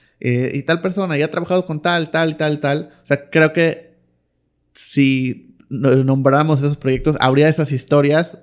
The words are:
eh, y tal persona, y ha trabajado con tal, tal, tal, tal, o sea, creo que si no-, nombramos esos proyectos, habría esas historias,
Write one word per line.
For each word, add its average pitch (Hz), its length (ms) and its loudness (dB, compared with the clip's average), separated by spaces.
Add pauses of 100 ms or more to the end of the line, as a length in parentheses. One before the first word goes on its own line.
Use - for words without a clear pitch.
(200)
eh, 123 340 -2
y 139 100 -6
tal 170 180 -2
persona, 185 360 -4
y 143 40 0
ha 156 100 -2
trabajado 180 340 -2
con 151 160 -8
tal, 170 300 -2
tal, 160 260 -2
tal, 151 220 -2
tal, 147 300 -4 (140)
o - 20 -20
sea, - 240 -4
creo 156 240 4
que - 400 -2 (800)
si 131 800 -2 (140)
no-, 135 340 2
nombramos 135 560 2
esos 143 180 -2
proyectos, 135 420 -2
habría 139 300 4
esas 147 220 -2
historias, 147 720 0